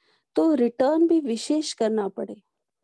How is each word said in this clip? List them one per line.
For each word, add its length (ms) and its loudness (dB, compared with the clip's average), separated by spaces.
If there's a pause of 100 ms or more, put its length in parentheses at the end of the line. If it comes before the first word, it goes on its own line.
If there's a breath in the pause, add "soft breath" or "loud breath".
(360)
तो 180 2
रिटर्न 520 2
भी 140 2
विशेष 520 -4
करना 360 -2
पड़े। 340 -12 (420)